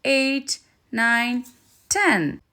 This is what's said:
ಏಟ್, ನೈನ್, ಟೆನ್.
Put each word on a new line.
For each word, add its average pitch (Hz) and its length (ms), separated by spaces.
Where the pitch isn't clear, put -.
ಏಟ್, 269 460
ನೈನ್, 233 500
ಟೆನ್. 233 460